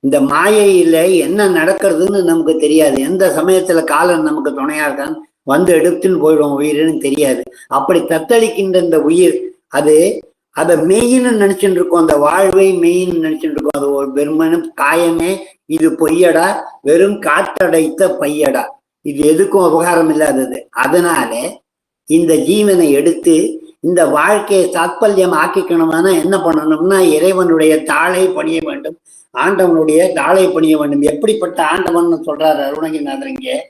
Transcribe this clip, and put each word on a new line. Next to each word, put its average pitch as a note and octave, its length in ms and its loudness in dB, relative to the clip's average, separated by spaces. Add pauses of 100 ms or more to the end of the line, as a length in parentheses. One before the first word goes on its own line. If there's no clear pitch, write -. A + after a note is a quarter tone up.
இந்த C3+ 140 0 (140)
மாயையில F3 720 4 (220)
என்ன G3+ 220 0 (100)
நடக்கிறதுன்னு F#3+ 680 0
நமக்கு E3 400 0
தெரியாது. D3+ 380 2
எந்த F3+ 280 0
சமயத்துல F3 540 0
காலன் D#3+ 460 0
நமக்கு D3 220 -4
துணையா D3 360 -4
இருக்கான்னு C#3+ 340 -8 (300)
வந்து F3+ 220 2
எடுத்துன்னு E3+ 500 0
போயிடுவோம் D3 340 2
உயிர்னு D3+ 480 -2
தெரியாது. C3+ 360 0 (280)
அப்படி E3 320 0 (100)
தத்தளிக்கின்ற F#3+ 720 0
இந்த D#3+ 160 0 (100)
உயிர், E3+ 280 2 (400)
அது D3+ 180 4 (600)
அதை D#3+ 280 0
மெய்ன்னு A#3+ 500 2 (100)
நினைச்சுட்டு F#3+ 360 0
இருக்கோம். F3 260 0
அந்த D#3 200 2
வாழ்வை F#3+ 420 2 (160)
மெய்ன்னு F3 420 0
நினைச்சுட்டு D#3 320 -6
இருக்கோம். C#3+ 220 -6
அது C#3+ 140 -2
ஒரு C#3 180 -4
வெறுமனும் D#3 640 -2
காயமே, E3 560 0 (380)
இது D#3+ 260 0
பொய்யடா, E3 520 2 (360)
வெறும் F3+ 380 2
காற்றடைத்த E3 1000 0
பையடா, C#3+ 460 -2 (400)
இது C#3+ 160 -6 (100)
எதுக்கும் F#3+ 400 2
உபகாரம் E3 420 0
இல்லாதது. C3 460 -2 (240)
அதனால D3 500 0 (760)
இந்த D#3+ 240 2 (120)
ஜீவனை G3 460 2
எடுத்து D#3+ 420 2 (540)
இந்த F3 220 2
வாழ்க்கையை F#3+ 600 0
சாத்பல்யம் F3+ 680 0
ஆக்கிக்கணும்னா E3 720 0 (100)
என்ன F#3 160 0
பண்ணணும்னா D#3+ 600 0 (120)
இறைவனுடைய D#3+ 640 2 (100)
தாளை E3+ 460 0
பணிய E3 320 -4
வேண்டும், D3+ 360 -10 (380)
ஆண்டவனுடைய E3 640 2 (120)
தாளை E3 340 2
பணிய D#3 300 0
வேண்டும். C#3+ 340 -2
எப்படிப்பட்ட F3+ 540 -4
ஆண்டவன் E3+ 440 0 (180)
சொல்றாரு D3+ 360 0
அருணகிரிநாதர் C#3+ 680 -6
இங்கே? B2+ 220 -8 (140)